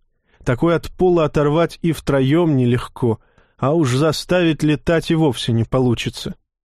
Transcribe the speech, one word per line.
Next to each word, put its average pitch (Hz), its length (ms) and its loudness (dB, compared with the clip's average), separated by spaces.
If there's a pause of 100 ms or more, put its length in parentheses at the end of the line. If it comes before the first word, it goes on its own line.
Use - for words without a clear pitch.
(440)
Такой 165 320 0
от - 140 -6
пола 175 340 2
оторвать 151 580 0
и 165 100 0
втроем 143 640 0
нелегко, 120 600 -2 (400)
а 139 160 0
уж 139 200 0
заставить 160 680 0
летать 151 480 0
и 170 40 2
вовсе 151 380 0
не 113 120 0
получится. - 720 -2 (320)